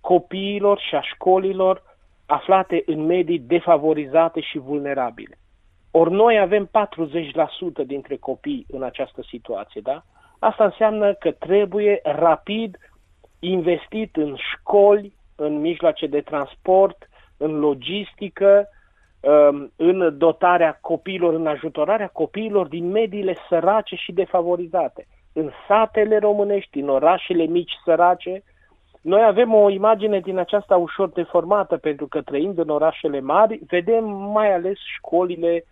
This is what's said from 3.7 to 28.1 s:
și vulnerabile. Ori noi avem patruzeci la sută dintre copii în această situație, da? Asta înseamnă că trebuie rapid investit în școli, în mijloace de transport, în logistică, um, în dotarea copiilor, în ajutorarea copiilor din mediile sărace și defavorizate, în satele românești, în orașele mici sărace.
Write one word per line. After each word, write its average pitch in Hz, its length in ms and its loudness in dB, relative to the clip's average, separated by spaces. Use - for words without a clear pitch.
și - 180 -10
vulnerabile. 135 800 -6
Ori 165 200 4
noi 220 280 4
avem 196 280 2
patruzeci 160 680 -4
la 156 160 0
sută 165 320 -8
dintre 135 340 -8
copii 135 540 -8
în 131 120 -10
această 123 460 -10
situație, 107 520 -12
da? 131 240 -8
Asta 220 260 2
înseamnă 208 500 0
că 175 160 -2
trebuie 202 720 0
rapid 170 760 -2
investit 180 800 -4
în 147 200 -4
școli, 202 600 2
în 151 240 -4
mijloace 160 460 -2
de 147 140 -2
transport, 185 880 -2
în 156 220 -4
logistică, 196 1120 0
um, 143 560 4
în 170 420 0
dotarea 165 640 2
copiilor, 170 540 -2
în 160 120 -4
ajutorarea 156 600 -4
copiilor 202 580 -4
din 170 240 -6
mediile 202 460 -2
sărace 185 460 0
și - 180 -14
defavorizate, 175 920 -4
în 156 180 -6
satele 214 500 2
românești, 202 600 -2
în 139 100 -6
orașele 165 560 2
mici 170 400 -4
sărace. 180 580 0